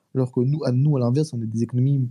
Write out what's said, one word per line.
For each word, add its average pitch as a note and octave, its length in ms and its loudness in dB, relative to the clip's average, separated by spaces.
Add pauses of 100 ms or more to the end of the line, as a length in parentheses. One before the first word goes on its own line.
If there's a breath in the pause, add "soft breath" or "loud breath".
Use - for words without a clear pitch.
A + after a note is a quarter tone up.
(140)
alors B2+ 180 -2
que B2+ 100 0
nous, D3 240 0
à, C3 60 0
nous, C#3 260 2
à - 20 0
l'inverse, C3 340 0
on A#2+ 80 -6
a A2 40 -6
des A2+ 180 -2
économies B2+ 480 0